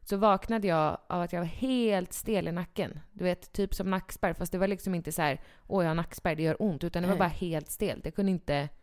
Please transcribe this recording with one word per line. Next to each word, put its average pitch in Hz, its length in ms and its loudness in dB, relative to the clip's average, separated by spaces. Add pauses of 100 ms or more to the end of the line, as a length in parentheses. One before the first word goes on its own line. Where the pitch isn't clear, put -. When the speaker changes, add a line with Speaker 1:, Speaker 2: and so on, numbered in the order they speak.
Speaker 1:
så - 160 -4
vaknade 202 520 4
jag 156 380 2
av 175 160 -2
att 170 100 -4
jag 170 80 -2
var 170 60 -2
helt 220 680 0
stel 180 360 -2
i 165 40 -2
nacken. 175 480 -4 (120)
Du - 120 -6
vet, 180 280 -2
typ 196 220 0
som 190 160 -2
nackspärr. 185 440 0
Fast - 180 -4
det 185 60 0
var 190 100 4
liksom 190 260 -2
inte 165 180 -4
så 170 100 0
här, 143 180 2 (260)
"Åh, 196 180 2
jag 160 60 2
har 160 40 2
nackspärr, 165 420 -2
det 160 60 0
gör 160 200 2
ont." 170 220 0
Utan 170 180 -2
det 180 60 0
var 196 60 4
Speaker 2:
Nej. 185 40 -2
Speaker 1:
bara 180 100 4
helt 160 420 -4
stelt. - 340 -4
Jag 160 100 -6
kunde 196 180 2
inte 143 360 0 (140)